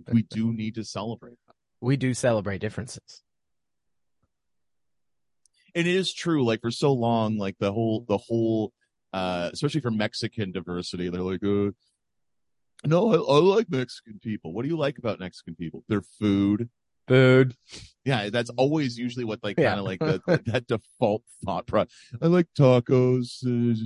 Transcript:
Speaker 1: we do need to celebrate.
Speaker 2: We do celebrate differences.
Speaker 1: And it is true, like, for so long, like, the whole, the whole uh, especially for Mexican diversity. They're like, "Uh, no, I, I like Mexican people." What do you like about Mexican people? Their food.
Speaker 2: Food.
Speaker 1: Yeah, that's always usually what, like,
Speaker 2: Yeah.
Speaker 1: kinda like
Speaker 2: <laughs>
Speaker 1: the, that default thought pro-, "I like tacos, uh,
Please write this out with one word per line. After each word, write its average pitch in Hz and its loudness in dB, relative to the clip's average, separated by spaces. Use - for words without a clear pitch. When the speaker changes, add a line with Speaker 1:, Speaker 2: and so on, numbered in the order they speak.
Speaker 1:
we 117 4
do 110 -4
need 110 -8
to 110 -8
celebrate. 113 -12
Speaker 2:
We 131 0
do 127 -2
celebrate 104 0
differences. - -10
Speaker 1:
And 170 0
it 180 2
is 190 0
true, 156 0
like, 113 0
for 117 -2
so 139 2
long, 117 0
like, 98 -4
the 101 0
whole, 113 -2
the 101 2
whole 113 -2
uh, 90 -2
especially 147 -4
for 120 -4
Mexican 107 -4
diversity. 87 -6
They're 90 -4
like, 92 -4
"Uh, 101 0
no, 180 2
I, 160 4
I 147 4
like 226 0
Mexican 120 -6
people." 104 -8
What 107 -6
do 143 -4
you 165 -2
like 147 -2
about 107 -4
Mexican 90 -12
people? - -10
Their 101 0
food. 104 0
Speaker 2:
Food. 127 6
Speaker 1:
Yeah, 107 -2
that's 120 -2
always 131 0
usually 123 -6
what, 107 -6
like, 104 -4
Speaker 2:
Yeah. 113 2
Speaker 1:
kinda 101 -4
like 95 -4
Speaker 2:
<laughs> - -2
Speaker 1:
the, - 0
that 120 -2
default 110 -2
thought 90 -6
pro-, 98 0
"I 165 0
like 175 4
tacos, 127 4
uh, 120 2